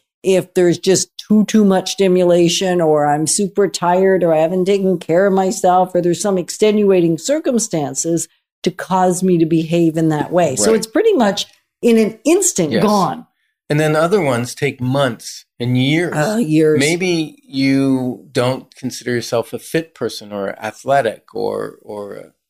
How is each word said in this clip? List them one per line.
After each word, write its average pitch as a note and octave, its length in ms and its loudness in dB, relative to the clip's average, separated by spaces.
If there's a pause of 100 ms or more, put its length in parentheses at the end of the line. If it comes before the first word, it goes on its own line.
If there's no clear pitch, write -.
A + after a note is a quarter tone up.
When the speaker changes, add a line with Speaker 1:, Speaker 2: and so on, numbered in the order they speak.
(240)
Speaker 1:
if F#3 300 0
there's F3 240 2
just - 400 0
too, G#3+ 280 2
too G#3+ 200 2
much F#3 260 0
stimulation F3+ 920 2
or D3+ 260 2
I'm D3 200 0
super G3+ 400 -2
tired F#3 560 2
or E3 100 2
I D#3 60 2
haven't F3 260 0
taken F#3+ 340 0
care F3+ 280 0
of F#3+ 60 2
myself F#3 600 0
or F3 80 2
there's E3+ 200 0
some G3 160 -2
extenuating F#3 800 2
circumstances E3+ 1120 -4 (360)
to E3+ 80 0
cause F#3 520 0
me F#3 140 2
to E3 80 2
behave E3 520 0
in D#3+ 120 2
that D3 220 -2
way. E3 240 0
So G#3 160 0
Speaker 2:
Right. A3 60 2
Speaker 1:
it's - 100 -4
pretty G#4+ 260 2
much G#3+ 320 0 (360)
in A3+ 160 4
an A3 280 0
instant D4+ 460 0
Speaker 2:
Yes. A2+ 120 0
Speaker 1:
gone. F#3+ 420 0 (460)
Speaker 2:
And D3 80 0
then D#3 160 2
other F3 240 2
ones B2 360 -2
take C3+ 260 -4
months B2+ 640 -4 (140)
and B2 180 0
years. D3+ 380 0
Speaker 1:
Uh, D3+ 220 -2
years. D#3 420 2
Speaker 2:
Maybe E3 640 -2
you C3+ 880 -2
don't B2+ 440 -4
consider B2 360 -8
yourself A#2 420 -4
a A#2 60 -10
fit - 340 -8
person G#2+ 400 -10
or G2 260 -8
athletic A#2 760 -4
or, G#2 480 -6
or, G#2 340 -14
uh, G2+ 40 -18 (280)